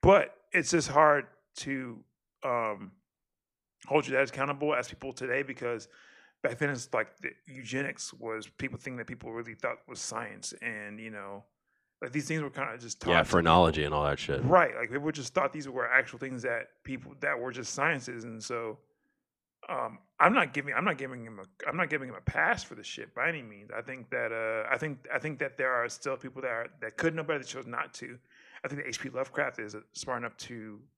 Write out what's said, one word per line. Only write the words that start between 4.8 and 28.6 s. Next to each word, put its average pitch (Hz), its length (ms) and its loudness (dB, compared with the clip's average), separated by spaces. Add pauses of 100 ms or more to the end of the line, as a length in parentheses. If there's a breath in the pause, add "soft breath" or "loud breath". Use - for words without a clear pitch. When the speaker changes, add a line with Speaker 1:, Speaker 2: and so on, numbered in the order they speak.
Speaker 1:
people 135 240 -10
today, 131 300 -2
because 123 460 -6 (540 soft breath)
back - 160 -2
then 143 120 2
it's 123 240 -6
like 113 240 0
the 131 120 -6 (160)
eugenics 131 680 -6
was 110 320 -8
people - 320 -10
thinking 127 200 -10
that 117 80 -8
people 120 260 -10
really 113 220 -10
thought 120 240 -6 (100)
was 120 120 -12
science, 104 600 -8
and, 107 380 -8
you 113 100 -10
know, 101 340 -12 (560)
like, - 120 -8
these 147 160 -4
things 160 140 -2
were 139 80 -6
kinda 123 280 -6
just 117 220 -10
taught 85 100 0
Speaker 2:
Yeah, 87 80 8
Speaker 1:
to 78 60 6
people. - 80 -2
Speaker 2:
phrenology 82 500 8
and 73 100 0
all 76 120 2
that 73 160 2
shit. 67 240 -2
Speaker 1:
Right, 156 320 6
like, 117 160 -4
people 143 180 -2
just 143 240 -8
thought 139 180 2
these 147 160 -10
were 123 220 -2
actual 127 300 2
things 131 220 -6
that 120 260 -2 (160)
people, 131 360 -10
that 143 180 -2
were 127 120 -4
just 120 240 -8
sciences, 135 500 -2
and 113 180 -10
so, 113 360 -6 (880)
um, 117 300 -4 (220)
I'm 175 120 10
not 175 220 4
giving, 143 200 -2
I'm 139 100 2
not 180 120 2
giving 127 280 -8
him 110 160 -14
a, - 280 -10
I'm 151 80 -4
not 175 140 0
giving 139 180 -2
him 110 60 -12
a 95 60 -12
pass 180 420 0
for - 140 -14
this 104 100 -14
shit - 280 -12
by 127 140 0
any 160 140 -4
means. 107 340 -16
I 120 60 -6
think 131 280 -12
that, 117 220 -2
uh, 113 400 -2
I 120 60 0
think, 143 340 -6
I 147 60 0
think 156 220 -4
that 139 180 -4
there 131 140 2
are 120 160 2
still 135 280 -6
people 127 260 -12
that 127 80 -2
are, 117 180 -4 (120)
that 110 160 -8
could 160 200 0
know 160 80 -4
better, 147 160 -2
that 127 80 -12
chose 123 180 -8
not 123 280 -4
to. 123 220 -12 (480 soft breath)